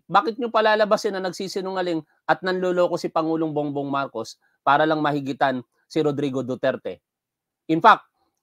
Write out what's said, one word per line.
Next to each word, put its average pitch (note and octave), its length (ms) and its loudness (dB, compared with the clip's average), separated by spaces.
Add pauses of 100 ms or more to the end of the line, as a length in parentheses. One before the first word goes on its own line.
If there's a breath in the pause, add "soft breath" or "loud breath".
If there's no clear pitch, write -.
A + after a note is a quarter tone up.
Bakit G#3 320 0
nyo A#3 160 -6
palalabasin G#3+ 640 2
na F#3+ 80 -4
nagsisinungaling F#3 800 -6 (240)
at D#3+ 160 0
nanloloko F3+ 560 0
si F3+ 80 -4
Pangulong D#3+ 480 -2
Bongbong C#3+ 320 -4
Marcos C#3 480 -6 (240)
para C#3+ 240 4
lang D#3 160 0
mahigitan C#3 640 -2 (240)
si D#3 160 -2
Rodrigo C3+ 400 -2
Duterte? A#2+ 560 -4 (720)
In D#3+ 80 2
fact, G#3+ 240 6 (380)